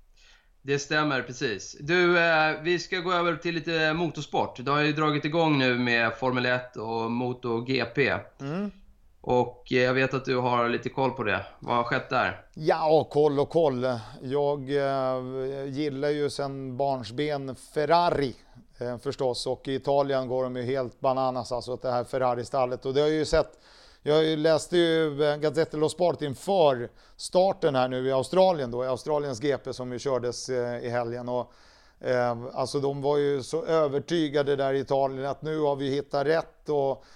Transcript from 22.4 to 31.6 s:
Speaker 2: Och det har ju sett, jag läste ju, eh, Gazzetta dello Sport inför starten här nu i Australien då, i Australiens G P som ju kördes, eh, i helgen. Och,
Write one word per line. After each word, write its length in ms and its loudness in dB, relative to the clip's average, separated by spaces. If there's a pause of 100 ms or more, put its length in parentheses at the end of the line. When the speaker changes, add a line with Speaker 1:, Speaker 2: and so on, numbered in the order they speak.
Speaker 2:
Och 80 -2
det 80 4
har 60 4
ju 180 2
sett, 340 2 (440)
jag 220 4 (140)
läste 380 2
ju, 460 4
eh, 140 2
Gazzetta 340 0
dello 180 2
Sport 320 0
inför 680 2 (280)
starten 580 2
här 120 4
nu 200 -4
i 40 2
Australien 600 2
då, 140 -4
i 20 -4
Australiens 520 -2
G 180 0
P 160 -10
som 180 -8
ju 80 -6
kördes, 500 -2
eh, 360 -2
i 40 -6
helgen. 400 -4
Och, 220 -2 (480)